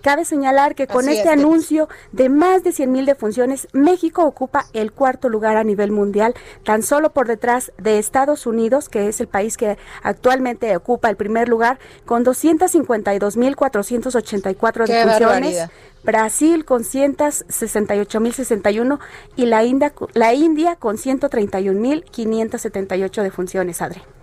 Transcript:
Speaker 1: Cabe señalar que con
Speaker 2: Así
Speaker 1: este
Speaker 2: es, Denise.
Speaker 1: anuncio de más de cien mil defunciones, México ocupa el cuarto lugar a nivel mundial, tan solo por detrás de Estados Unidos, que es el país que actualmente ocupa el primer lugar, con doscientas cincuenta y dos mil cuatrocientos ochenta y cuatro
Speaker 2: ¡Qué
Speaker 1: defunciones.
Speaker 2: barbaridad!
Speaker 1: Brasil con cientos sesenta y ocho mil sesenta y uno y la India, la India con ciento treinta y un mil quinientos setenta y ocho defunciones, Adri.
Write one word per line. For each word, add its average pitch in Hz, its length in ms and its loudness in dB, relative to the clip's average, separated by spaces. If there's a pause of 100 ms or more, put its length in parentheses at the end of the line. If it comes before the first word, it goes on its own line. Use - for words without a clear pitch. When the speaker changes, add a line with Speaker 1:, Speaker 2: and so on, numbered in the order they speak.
Speaker 1:
Cabe 285 220 2
señalar 277 520 2
que 269 120 -4
con 254 180 0
Speaker 2:
Así 302 120 0
Speaker 1:
este 311 60 0
Speaker 2:
es, 339 80 4
Denise. 294 140 4
Speaker 1:
anuncio 311 440 2 (240)
de 262 160 2
más 359 340 4
de 359 80 0
cien 262 200 -2
mil 262 140 0
defunciones, 254 680 -2
México 330 500 2
ocupa 269 480 -2
el 220 220 -4
cuarto 262 340 -2
lugar 214 300 0
a 220 80 2
nivel 208 260 0
mundial, 202 440 0 (280)
tan 214 200 0
solo 302 260 2
por 254 180 0
detrás 240 500 -2
de 214 220 0
Estados 269 460 0
Unidos, 226 420 0
que 208 220 -4
es 214 100 -8
el 233 80 -6
país 208 300 -4
que 208 200 -2 (260)
actualmente 240 760 0
ocupa 233 320 -2
el 202 80 -2
primer 220 320 0
lugar, 233 300 2 (260)
con 240 180 0
doscientas 311 480 2
cincuenta 214 420 0
y 202 60 -2
dos 202 160 -2
mil 262 220 0
cuatrocientos 240 580 -2
ochenta 196 360 -4
y 190 40 -4
cuatro 226 300 0
Speaker 2:
¡Qué 233 80 0
Speaker 1:
defunciones. 226 340 4
Speaker 2:
barbaridad! 175 440 0 (320)
Speaker 1:
Brasil 262 600 2
con 233 220 0
cientos 285 640 -2
sesenta 214 440 -4
y 202 60 0
ocho 214 220 -4
mil 233 120 0
sesenta 214 380 -2
y 214 80 -2
uno 262 220 0 (340)
y 247 120 0
la 226 180 4
India, 277 280 0 (200)
la 226 200 4
India 320 440 2
con 208 200 -4
ciento 269 300 -2
treinta 202 320 -2
y 196 80 -2
un 196 140 0
mil 285 240 -2
quinientos 220 560 -4
setenta 196 340 -6
y 190 80 -2
ocho 190 180 -6
defunciones, 185 600 -4
Adri. 170 200 -8 (220)